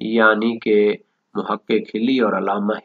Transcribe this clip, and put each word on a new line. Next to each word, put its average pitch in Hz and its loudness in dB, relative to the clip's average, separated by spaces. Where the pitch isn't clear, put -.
یعنی 110 2
کہ 104 2
محقق 104 -4
ہلی 123 0
اور 107 0
علامہ 101 -2